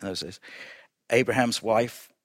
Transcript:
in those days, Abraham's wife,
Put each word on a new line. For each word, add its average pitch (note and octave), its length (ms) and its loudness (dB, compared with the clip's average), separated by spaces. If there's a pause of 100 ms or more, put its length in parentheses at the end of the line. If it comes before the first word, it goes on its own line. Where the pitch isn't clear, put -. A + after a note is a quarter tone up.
in G2 60 -6
those F#2 120 -6
days, E2 200 -10 (680)
Abraham's A#2+ 540 2
wife, A2+ 500 0 (120)